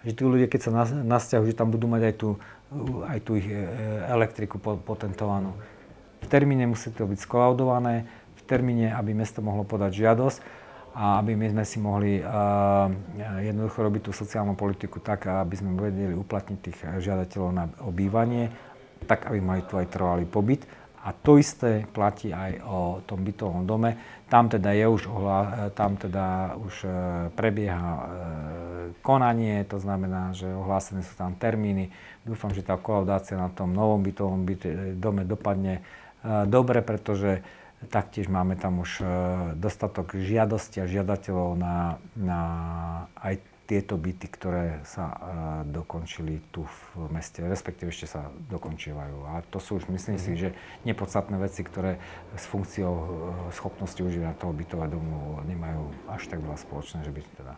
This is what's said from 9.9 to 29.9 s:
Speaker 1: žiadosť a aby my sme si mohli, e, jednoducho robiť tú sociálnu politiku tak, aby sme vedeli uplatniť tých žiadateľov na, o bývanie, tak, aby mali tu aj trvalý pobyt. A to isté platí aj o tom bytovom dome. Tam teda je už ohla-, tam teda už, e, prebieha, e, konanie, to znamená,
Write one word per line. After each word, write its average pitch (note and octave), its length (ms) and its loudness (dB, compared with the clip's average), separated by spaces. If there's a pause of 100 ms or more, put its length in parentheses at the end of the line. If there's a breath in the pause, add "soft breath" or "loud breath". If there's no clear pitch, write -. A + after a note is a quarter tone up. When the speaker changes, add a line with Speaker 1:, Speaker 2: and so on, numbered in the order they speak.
Speaker 1:
žiadosť A2+ 420 6 (540 loud breath)
a G#2 320 4
aby G#2+ 160 2
my G#2+ 160 2
sme G#2+ 80 2
si G#2+ 160 -4
mohli, G#2 400 2
e, E2+ 40 -2 (1200)
jednoducho G#2+ 320 -2
robiť G#2+ 240 2
tú G#2 80 -6
sociálnu G2+ 480 -2
politiku G2+ 400 -2
tak, G2+ 240 -2
aby F#2 320 0
sme F#2+ 240 -4
vedeli G2 320 0
uplatniť F#2+ 480 -4
tých - 200 -12 (200)
žiadateľov F#2 560 -2
na, E2+ 240 -2
o F#2 160 -6
bývanie, A#2 560 2 (540 loud breath)
tak, - 240 2
aby A2 80 0
mali F#2 240 2
tu G2 160 -4
aj F2+ 160 0
trvalý F2 320 2
pobyt. A2 400 2 (400 loud breath)
A G2+ 80 -6
to D3 240 8
isté A2+ 560 4
platí G#2 400 2
aj F#2+ 320 -6
o F2+ 400 -2
tom F#2+ 160 -6
bytovom F#2 480 -2
dome. A2+ 240 4 (320 loud breath)
Tam A#2+ 240 8
teda G2+ 240 4
je A2 160 6
už G#2+ 160 4
ohla-, G2+ 720 0
tam G2+ 240 2
teda F#2 560 -2
už, G2 240 -8
e, F#2+ 80 -4 (480)
prebieha, G#2 400 2 (160)
e, D#2 100 -4 (1040)
konanie, A#2 640 4
to G2+ 80 -2
znamená, F#2+ 560 -2